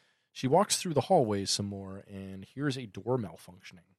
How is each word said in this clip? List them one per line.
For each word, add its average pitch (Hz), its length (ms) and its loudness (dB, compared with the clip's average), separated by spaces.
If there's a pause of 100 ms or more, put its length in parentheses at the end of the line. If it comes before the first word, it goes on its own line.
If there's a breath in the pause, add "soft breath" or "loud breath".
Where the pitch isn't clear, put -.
(320 soft breath)
She - 160 -2
walks 175 280 4
through 170 180 -2
the 131 80 4
hallways 104 480 2
some 101 160 -2
more 98 420 -10
and 95 360 -12
hears 135 320 -4
a 131 100 -10
door 104 300 -2
malfunctioning, 92 720 -10 (120)